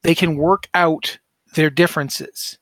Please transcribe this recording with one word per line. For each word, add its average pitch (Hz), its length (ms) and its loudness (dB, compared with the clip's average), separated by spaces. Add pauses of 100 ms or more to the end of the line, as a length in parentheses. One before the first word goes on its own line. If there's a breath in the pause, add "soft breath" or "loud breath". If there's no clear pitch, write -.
They 165 120 2
can 165 220 0
work 175 380 0
out 165 420 0 (380)
their 156 160 2
differences. - 920 -2